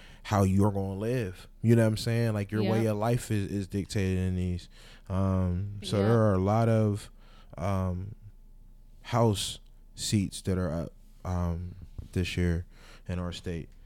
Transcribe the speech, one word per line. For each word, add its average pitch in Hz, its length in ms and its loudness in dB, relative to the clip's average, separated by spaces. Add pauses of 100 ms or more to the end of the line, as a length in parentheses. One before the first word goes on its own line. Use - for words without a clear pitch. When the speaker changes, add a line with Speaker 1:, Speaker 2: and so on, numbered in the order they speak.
(240)
Speaker 1:
how 101 180 2
you're 98 300 4
gonna 98 260 -6
live. 110 480 -4 (160)
You 117 140 6
know 117 60 6
what 110 60 6
I'm 110 80 0
saying? 117 380 0
Like, 104 160 -4
your 107 140 0
way 110 180 2
Speaker 2:
Yep. 110 100 2
Speaker 1:
of 104 60 -2
life 120 320 0
is, 101 200 0
is 101 180 -4
dictated 95 500 -2
in 92 180 0
these. 90 320 -4 (400)
Um, 95 760 0
so 107 160 -2
Speaker 2:
Yep. 98 100 4
Speaker 1:
there 117 100 6
are 107 160 4
a 92 40 4
lot 107 300 4
of, 107 420 2 (460)
um, 92 600 -2 (880)
House 113 540 2 (380)
seats - 460 -2
that 92 140 0
are 90 160 -2
up, 82 200 -4 (320)
um, 87 500 -4 (380)
this 90 240 -2
year 87 280 0 (440)
in 90 100 -4
our 87 140 -6
state. 85 360 -8 (180)